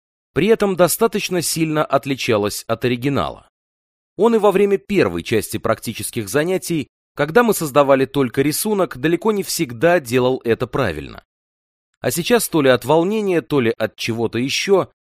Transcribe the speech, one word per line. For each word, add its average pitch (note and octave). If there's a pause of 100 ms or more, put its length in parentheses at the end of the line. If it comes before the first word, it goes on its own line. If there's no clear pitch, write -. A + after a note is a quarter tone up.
(340)
При E3
этом G#3
достаточно F3+
сильно D#3
отличалось A#2+
от A2+
оригинала. A#2+ (680)
Он A3+
и -
во G3+
время G3
первой G#2
части G#2+
практических G#2+
занятий, D#3+ (280)
когда D#3+
мы G#3+
создавали C#3
только C#3
рисунок, F3
далеко E3+
не G3
всегда D#3+
делал B2+
это A#2
правильно. D2+ (760)
А B2+
сейчас G#3+
то D#3+
ли C3+
от B2
волнения, F3
то D3
ли A2+
от A2
чего-то A2+
еще, C#3+ (120)